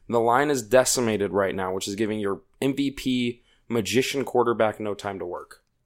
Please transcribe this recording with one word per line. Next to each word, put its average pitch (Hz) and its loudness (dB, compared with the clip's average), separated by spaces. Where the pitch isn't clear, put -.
The 117 2
line 131 4
is 131 0
decimated 110 2
right 98 2
now, 92 -4
which 95 -6
is 101 -4
giving 107 -2
your 98 -4
M 135 0
V 139 -2
P 123 -4
magician 117 0
quarterback 113 2
no 104 -4
time 98 -8
to 87 -8
work. - -12